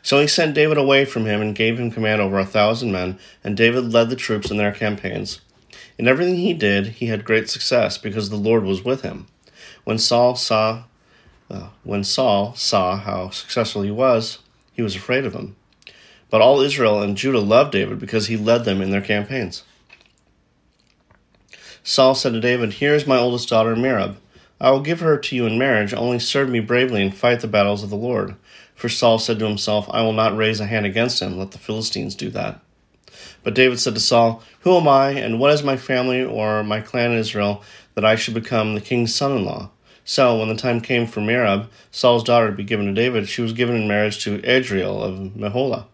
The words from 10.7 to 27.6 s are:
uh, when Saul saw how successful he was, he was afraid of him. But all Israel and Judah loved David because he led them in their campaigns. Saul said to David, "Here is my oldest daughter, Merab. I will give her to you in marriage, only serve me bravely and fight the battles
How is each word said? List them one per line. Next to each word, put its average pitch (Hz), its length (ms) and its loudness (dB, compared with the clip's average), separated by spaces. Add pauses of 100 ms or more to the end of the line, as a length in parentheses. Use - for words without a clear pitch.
uh, 90 200 -12 (160)
when 101 200 -4
Saul 107 500 0
saw 92 420 0
how 98 340 -8
successful - 500 -4
he 101 100 -2
was, 113 500 0 (340)
he 120 80 -4
was 98 120 -2
afraid 127 300 -4
of 104 80 -6
him. 101 240 -12 (720)
But 110 140 4
all 135 180 8
Israel 127 400 2
and 101 160 -2
Judah 131 240 0
loved 117 320 4
David 98 260 -2
because 104 280 -2
he 113 100 -4
led 113 300 2
them 98 160 0
in 95 80 -2
their 98 100 0
campaigns. 104 600 -4 (2250)
Saul 131 320 4
said 123 160 -2
to 113 80 -2
David, 120 340 0
"Here 147 220 2
is 143 100 0
my 131 100 4
oldest 120 320 0
daughter, 113 280 2
Merab. 107 400 -2 (440)
I 131 120 4
will 135 80 2
give 165 180 -4
her 160 180 2
to - 200 -6
you 120 100 0
in 110 100 0
marriage, 110 380 0
only 120 240 -2
serve 139 300 -2
me 120 100 0
bravely 120 420 0
and 98 140 -2
fight 120 240 2
the - 80 -8
battles 104 380 0